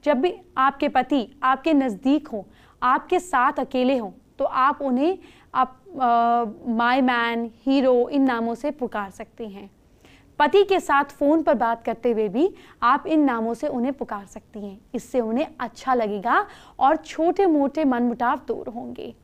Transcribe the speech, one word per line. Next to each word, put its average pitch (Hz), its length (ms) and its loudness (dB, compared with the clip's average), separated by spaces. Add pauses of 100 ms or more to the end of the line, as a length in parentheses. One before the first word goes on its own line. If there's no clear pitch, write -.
जब 285 180 2
भी 359 140 0 (220)
आपके 269 320 2
पति 254 540 -2
आपके 269 300 2
नज़दीक 269 540 0
हों, 202 160 -10 (400)
आपके 294 360 2
साथ 277 400 0
अकेले 254 380 0
हों, 208 140 -6 (280)
तो 277 60 0
आप 277 360 0
उन्हें 277 360 0 (380)
आप, - 320 -4
अ, 240 560 2 (280)
my 240 380 2
man, 233 400 -2 (160)
हीरो, 254 440 2
इन 277 140 2
नामों 233 320 0
से 294 160 -6
पुकार 214 380 -8
सकती 220 400 -16
हैं। 196 220 -18 (680)
पति 370 240 6
के 381 160 2
साथ 285 240 2
फ़ोन 294 400 2
पर 320 100 2
बात 233 300 -2
करते 240 280 -2
हुए 214 160 0
भी 254 280 0 (280)
आप 269 240 2
इन 311 120 2
नामों 233 340 0
से 294 140 -6
उन्हें 269 260 -2
पुकार 208 320 -10
सकती 208 420 -16
हैं। 196 140 -16 (140)
इससे 254 240 -4
उन्हें 233 280 -2 (120)
अच्छा 254 340 -4
लगेगा 226 540 0 (320)
और 285 160 4
छोटे-मोटे 320 920 0
मनमुटाव 240 640 0
दूर - 220 -8
होंगे। 240 540 -14